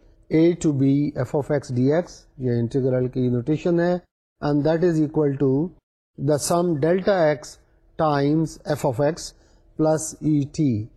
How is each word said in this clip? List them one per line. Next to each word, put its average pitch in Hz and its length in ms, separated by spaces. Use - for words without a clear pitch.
A 160 140
to 156 160
B 139 120
f - 160
of 127 160
x 131 200
D 127 140
X، - 180
یہ 120 220
انٹیگرل 127 480
کی 123 220
نوٹیشن 151 500
ہے، 175 140
and 147 200
that 165 200
is 156 160
equal 143 380
to 135 100
the 143 280
sum 175 280
delta 185 300
x - 240
times 151 600
f - 160
of 117 160
x - 260
plus 156 340
E 147 40
T۔ 151 100